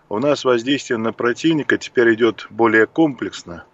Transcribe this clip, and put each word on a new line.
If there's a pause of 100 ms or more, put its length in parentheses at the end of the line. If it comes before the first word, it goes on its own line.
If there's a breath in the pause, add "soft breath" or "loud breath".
у
нас
воздействие
на
противника
теперь
идёт
более
комплексно.